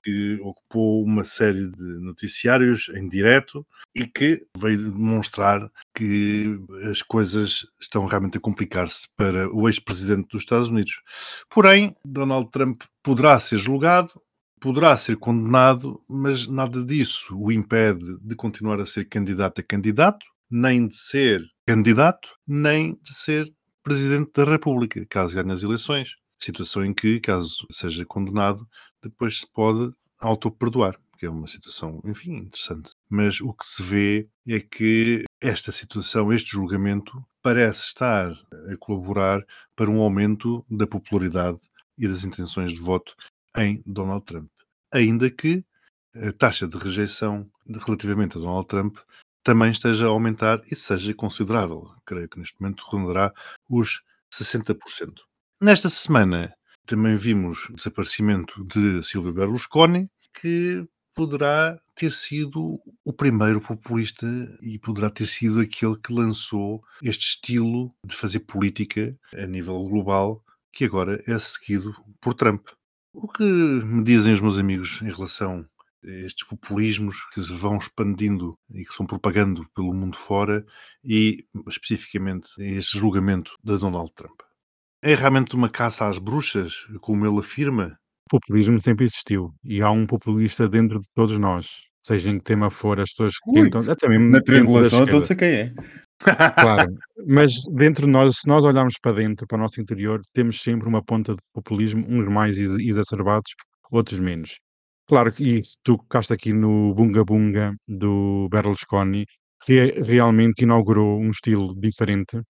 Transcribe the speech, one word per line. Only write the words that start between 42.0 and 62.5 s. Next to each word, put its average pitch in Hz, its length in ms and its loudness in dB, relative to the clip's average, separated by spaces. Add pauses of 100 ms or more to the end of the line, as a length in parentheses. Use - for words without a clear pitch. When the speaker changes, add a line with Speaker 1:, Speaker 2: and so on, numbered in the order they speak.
Speaker 1:
das 92 160 -6
intenções 90 480 -8
de 82 80 -12
voto 90 360 -4 (420)
em 104 280 -2
Donald 98 380 -8
Trump. 80 260 -16 (440)
Ainda 117 360 2
que 165 360 -4 (500)
a 107 160 -8
taxa 101 360 0
de 80 100 -10
rejeição 101 720 -6 (160)
de, 107 140 -14
relativamente 101 580 -2
a 82 40 -8
Donald 90 260 -4
Trump 101 300 -4 (460)
também 113 280 6
esteja 113 340 0
a 110 40 2
aumentar 110 600 0
e 151 60 -8
seja 101 380 -4
considerável. 95 760 -4 (160)
Creio 87 220 -10
que - 120 -18
neste - 200 -18
momento 98 260 -8
rondará 95 480 -2 (360)
os 117 320 -2 (300)
sessenta - 440 -6
por - 160 -18
cento. - 340 -14 (360)
Nesta 196 280 6
semana 92 640 2 (320)
também 110 300 0
vimos 98 540 -4
o 117 40 -18
desaparecimento 101 920 -4
de 92 380 -2
Silvio 90 300 -8
Berlusconi, 156 760 0 (300)
que 175 480 -6 (280)
poderá 151 640 -2 (160)
ter 160 160 -4
sido 151 680 -8 (240)